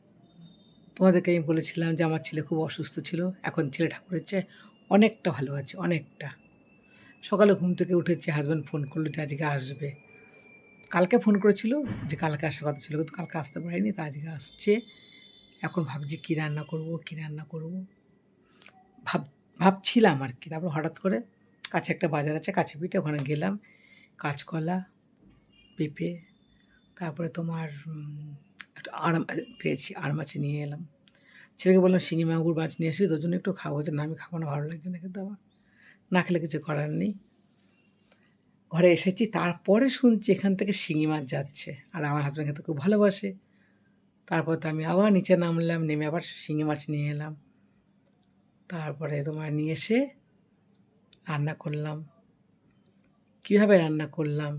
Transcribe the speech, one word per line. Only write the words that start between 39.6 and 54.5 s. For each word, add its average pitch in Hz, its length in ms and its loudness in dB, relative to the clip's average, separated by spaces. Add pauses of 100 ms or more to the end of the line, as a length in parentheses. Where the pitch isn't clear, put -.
শুনছি 226 440 4
এখান 196 240 4
থেকে 202 160 0
শিঙি 156 340 0
মাছ 156 180 0
যাচ্ছে, 143 520 -6 (160)
আর 156 120 -4
আমার 147 180 0
হাজব্যান্ড 147 300 -2
খেতে 147 100 -10
খুব 151 160 -4
ভালোবাসে। 196 560 2 (920)
তারপর 160 300 0
তো 160 120 -6
আমি 156 160 -4
আবার 190 280 4
নিচে 185 240 6
নামলাম, 170 460 0
নেমে 151 240 0
আবার 160 140 -2
শিঙি 151 440 -4
মাছ 151 260 -4
নিয়ে 147 200 -2
এলাম। 151 260 -6 (1300)
তারপরে 147 560 -6
তোমার 156 280 -6
নিয়ে 151 200 0
এসে 240 360 0 (1200)
রান্না 151 260 -2
করলাম। 151 540 -8 (1400)
কীভাবে 202 340 8
রান্না 156 280 2
করলাম, 147 520 -4